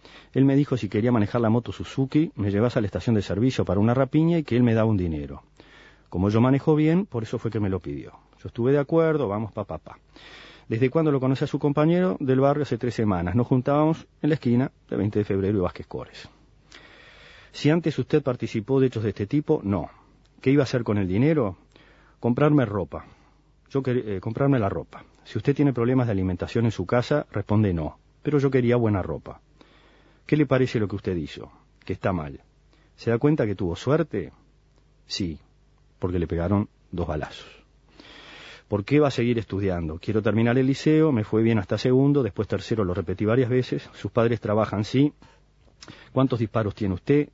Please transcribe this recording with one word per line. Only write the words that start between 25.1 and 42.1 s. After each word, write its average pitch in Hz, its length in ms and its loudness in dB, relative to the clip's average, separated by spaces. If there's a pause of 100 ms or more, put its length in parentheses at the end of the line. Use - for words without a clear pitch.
Si - 120 -10
usted 139 180 0
tiene 143 200 2
problemas 123 320 2
de 117 60 -2
alimentación 95 520 -2
en 113 80 2
su 90 140 -6
casa, 123 440 0
responde 104 440 2
no. 78 240 -6 (240)
Pero 147 160 0
yo 139 120 2
quería 120 260 2
buena 107 260 0
ropa. - 400 -10 (840)
¿Qué 147 140 0
le 151 80 2
parece 127 340 0
lo 101 80 -2
que 101 80 -6
usted 95 220 -4
hizo? - 340 -10 (320)
Que - 80 -8
está 92 220 -2
mal. 73 260 -8 (560)
¿Se - 140 -4
da 117 80 2
cuenta 147 260 2
que 104 100 -2
tuvo 87 220 -4
suerte? 120 560 -2 (720)
Sí, 82 340 -8 (600)
porque 90 200 -4
le 85 80 -2
pegaron 90 440 0 (200)
dos 85 160 -6
balazos. - 540 -10 (1080)
¿Por 101 180 -2
qué 147 140 2
va 147 80 4
a - 20 0
seguir 120 280 0
estudiando? 90 600 -4
Quiero 107 240 -2
terminar 113 340 2
el 131 100 2
liceo, 156 460 2
me 110 120 0
fue 110 180 0
bien 113 160 4
hasta 104 180 -2
segundo, 135 460 2